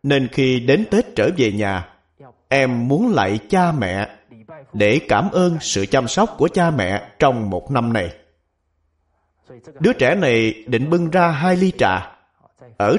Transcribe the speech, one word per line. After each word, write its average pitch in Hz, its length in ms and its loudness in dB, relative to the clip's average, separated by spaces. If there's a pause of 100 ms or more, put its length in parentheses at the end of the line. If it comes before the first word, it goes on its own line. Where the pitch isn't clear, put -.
nên 139 240 2
khi 127 320 0
đến 139 320 2
Tết - 240 0
trở 107 220 2
về 113 140 2
nhà, 98 380 -4 (580)
em 127 400 0
muốn 202 240 2
lạy 107 280 0 (100)
cha 180 220 2
mẹ 101 460 -4 (560)
để 107 340 2
cảm 123 240 0
ơn 180 300 2
sự 98 240 -4
chăm 127 220 0
sóc 208 300 -2
của 151 100 2
cha 170 240 0
mẹ 101 480 -4
trong 120 300 2
một 92 220 -6
năm 117 220 0
này. 87 220 -4 (1600)
Đứa 214 140 2
trẻ 139 220 2
này 113 520 0
định 123 220 -2
bưng 170 200 0
ra 175 220 2
hai 175 260 0
ly 185 200 2
trà, 92 400 -2 (600)
ở 107 220 2